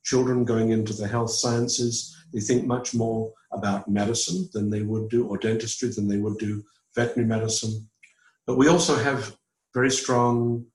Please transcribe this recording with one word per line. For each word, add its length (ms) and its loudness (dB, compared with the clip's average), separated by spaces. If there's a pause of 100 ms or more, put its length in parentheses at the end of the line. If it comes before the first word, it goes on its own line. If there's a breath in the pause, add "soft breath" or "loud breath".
children 420 2
going 260 2
into 220 0
the 140 -6
health 240 -2
sciences, 840 -2 (160 loud breath)
they 80 -4
think 260 0
much 280 -2
more 380 -2 (200 loud breath)
about 360 -2
medicine 640 -2
than 180 -2
they 120 -2
would 260 -4
do, 200 0
or 100 -4
dentistry 520 -2
than 180 -2
they 100 0
would 200 -2
do 260 -4 (320 soft breath)
veterinary 320 0
medicine. 600 -2 (560 soft breath)
But 120 0
we 100 8
also 300 6
have 400 -2 (360)
very 200 4
strong 840 2